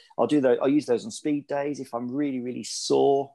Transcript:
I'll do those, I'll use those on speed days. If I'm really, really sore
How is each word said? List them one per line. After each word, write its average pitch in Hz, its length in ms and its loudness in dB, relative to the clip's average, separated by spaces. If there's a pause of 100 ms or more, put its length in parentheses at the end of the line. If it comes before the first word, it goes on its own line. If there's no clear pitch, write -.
(180)
I'll 117 100 2
do 147 140 2
those, 123 200 4
I'll 139 80 2
use 147 160 2
those 107 200 0
on 113 60 -12
speed 147 360 -4
days. 143 320 -4
If 127 140 -10
I'm 123 180 -6
really, 139 280 -2
really 123 240 -8
sore 139 720 2